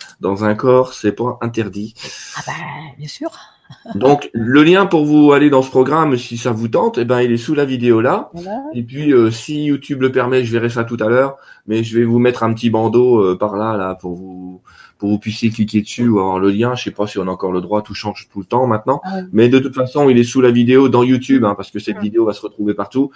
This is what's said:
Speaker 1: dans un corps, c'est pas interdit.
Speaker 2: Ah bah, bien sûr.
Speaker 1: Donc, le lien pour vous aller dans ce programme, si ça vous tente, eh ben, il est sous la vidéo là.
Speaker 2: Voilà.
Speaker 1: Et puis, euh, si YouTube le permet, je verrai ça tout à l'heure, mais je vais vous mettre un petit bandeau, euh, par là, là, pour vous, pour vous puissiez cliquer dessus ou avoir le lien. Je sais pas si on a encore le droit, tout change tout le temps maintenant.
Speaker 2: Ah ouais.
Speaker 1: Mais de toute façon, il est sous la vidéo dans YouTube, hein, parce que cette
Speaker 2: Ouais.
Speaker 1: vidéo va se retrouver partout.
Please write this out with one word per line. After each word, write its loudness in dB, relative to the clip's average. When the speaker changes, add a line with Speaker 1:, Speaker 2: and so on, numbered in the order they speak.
Speaker 1:
dans -4
un 0
corps, 2
c'est -2
pas -6
interdit. -6
Speaker 2:
Ah -10
bah, -8
bien -14
sûr. -12
Speaker 1:
Donc, 2
le 2
lien 4
pour 2
vous 6
aller 6
dans 4
ce -8
programme, 2
si -10
ça -2
vous -4
tente, 0
eh 0
ben, 0
il 2
est 2
sous -4
la 0
vidéo 2
là. -2
Speaker 2:
Voilà. -10
Speaker 1:
Et -6
puis, -2
euh, 4
si -8
YouTube -4
le 0
permet, 0
je -6
verrai 0
ça -4
tout -6
à 0
l'heure, 2
mais -2
je -2
vais 4
vous 2
mettre 2
un 0
petit -2
bandeau, 4
euh, 2
par -4
là, -4
là, -6
pour -10
vous, -16
pour -4
vous 0
puissiez -4
cliquer -2
dessus -4
ou 2
avoir 0
le 2
lien. -2
Je -12
sais -8
pas -4
si -8
on -4
a -4
encore -6
le -2
droit, -4
tout -18
change -10
tout -12
le -12
temps 0
maintenant. -2
Speaker 2:
Ah -8
ouais. -6
Speaker 1:
Mais 4
de 4
toute -2
façon, 0
il 4
est 4
sous 0
la 6
vidéo 4
dans 4
YouTube, 2
hein, 0
parce -10
que -10
cette -6
Speaker 2:
Ouais. -8
Speaker 1:
vidéo 0
va 0
se -14
retrouver -4
partout. -4